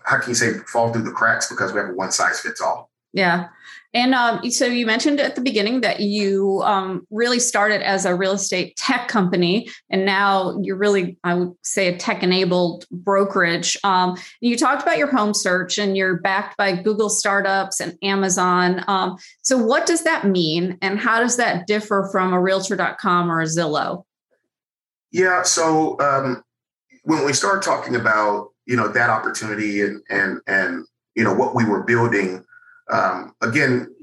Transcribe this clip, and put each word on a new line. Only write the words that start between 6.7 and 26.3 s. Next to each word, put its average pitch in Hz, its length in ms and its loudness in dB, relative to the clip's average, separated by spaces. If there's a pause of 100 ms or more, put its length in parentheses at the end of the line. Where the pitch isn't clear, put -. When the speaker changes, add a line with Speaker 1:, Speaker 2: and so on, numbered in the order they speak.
Speaker 2:
really 240 300 0
started 208 400 0
as 196 240 -2
a 180 100 2
real 190 180 0
estate 190 440 -4
tech - 320 -2
company, 185 600 0 (180)
and 190 160 0
now 196 560 0
you're 190 160 -4
really, 196 480 2
I 175 80 0
would 180 300 0
say, 190 260 0
a 180 80 -2
tech-enabled 180 920 0
brokerage. 180 960 0
Um, 185 340 2 (220)
you 240 180 0
talked 277 240 2
about 330 160 0
your 285 120 0
home 214 220 2
search 185 460 0
and 196 180 0
you're 185 240 0
backed 196 380 -2
by 196 180 0
Google 208 320 0
startups 196 720 0
and 180 220 -8
Amazon. 180 840 2
Um, 185 300 -2 (240)
so 262 160 0
what 254 300 2
does 330 180 0
that 320 220 0
mean, 180 560 0
and 196 160 -2
how 226 220 2
does 240 180 0
that 185 280 0
differ 208 460 0
from 185 220 0
a 180 60 4
Realtor 190 360 0
dot 170 220 -2
com 175 340 2
or 165 80 2
a 160 60 0
Zillow? 160 580 -2 (1040)
Speaker 1:
Yeah. 180 320 2
So, 156 580 2
um, 135 440 0 (600)